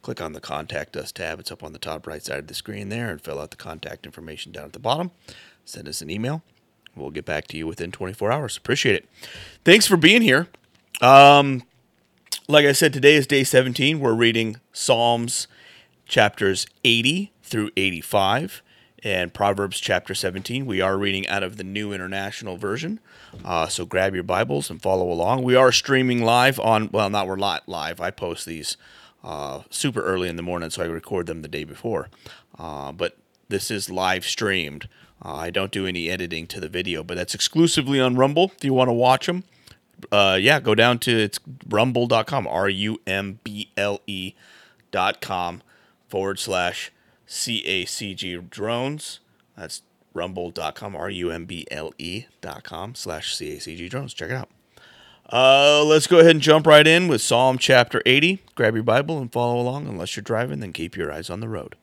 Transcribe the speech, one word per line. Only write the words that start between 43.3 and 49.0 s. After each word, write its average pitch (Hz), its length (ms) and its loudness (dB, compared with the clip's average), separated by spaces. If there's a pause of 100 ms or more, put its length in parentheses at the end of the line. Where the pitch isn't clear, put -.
B 104 320 -12
L 101 300 -2
E 92 260 -10 (580)
dot 98 300 -2
com 90 420 -6 (460)
forward 98 300 -6
slash 90 520 -4 (360)
C - 380 -6
A 90 220 -4
C 101 280 -10
G 90 220 -10
drones. 117 840 -8 (360)